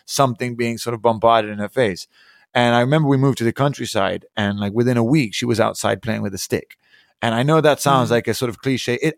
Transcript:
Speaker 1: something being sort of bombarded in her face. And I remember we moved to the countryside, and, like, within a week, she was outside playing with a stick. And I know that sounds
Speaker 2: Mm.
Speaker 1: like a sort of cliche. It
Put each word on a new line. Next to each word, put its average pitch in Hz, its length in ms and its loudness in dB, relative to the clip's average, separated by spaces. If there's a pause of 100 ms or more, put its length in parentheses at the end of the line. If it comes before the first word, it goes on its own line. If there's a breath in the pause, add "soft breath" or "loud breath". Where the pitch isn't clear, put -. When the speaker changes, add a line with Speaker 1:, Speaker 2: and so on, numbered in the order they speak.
Speaker 1:
something 123 500 -2
being 117 220 -4
sort 120 160 -6
of 107 80 -10
bombarded 113 480 4
in 104 80 -8
her 104 100 -4
face. 104 380 -2 (500 soft breath)
And 120 180 4
I 120 60 4
remember 147 280 2
we 139 100 4
moved 135 200 2
to 117 60 -2
the 113 80 2
countryside, 107 720 -2 (120)
and, 101 220 -2
like, 101 140 -4
within 120 240 0
a 117 80 2
week, 120 300 2
she - 100 -6
was 117 160 0
outside 104 420 -2
playing 110 200 -6
with 101 120 -6
a 95 40 -10
stick. - 380 -6 (460 soft breath)
And 113 120 0
I 120 100 0
know 160 160 4
that 143 200 2
sounds 131 280 2
Speaker 2:
Mm. 113 40 -2
Speaker 1:
like 117 160 0
a 113 60 0
sort 127 160 -4
of 98 100 -10
cliche. 123 420 -2
It 151 160 -2